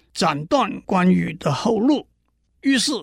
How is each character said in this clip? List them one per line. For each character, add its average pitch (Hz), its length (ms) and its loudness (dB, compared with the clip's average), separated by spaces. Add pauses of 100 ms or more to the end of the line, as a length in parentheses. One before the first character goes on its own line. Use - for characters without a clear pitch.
(140)
斩 156 320 -2
断 240 400 0
关 185 260 2
羽 170 220 0
的 160 180 -4
后 220 260 -2
路。” 262 300 0 (540)
于 269 180 2
是 285 240 -2